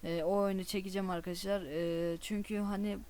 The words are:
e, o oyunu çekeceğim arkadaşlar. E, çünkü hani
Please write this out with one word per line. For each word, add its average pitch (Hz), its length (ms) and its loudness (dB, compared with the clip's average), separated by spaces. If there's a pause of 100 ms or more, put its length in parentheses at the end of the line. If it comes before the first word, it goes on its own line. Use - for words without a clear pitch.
e, 170 180 0
o 185 140 4
oyunu 196 280 4
çekeceğim 190 460 -2
arkadaşlar. 180 520 0
E, 170 580 0
çünkü 208 380 -2
hani 202 400 0 (120)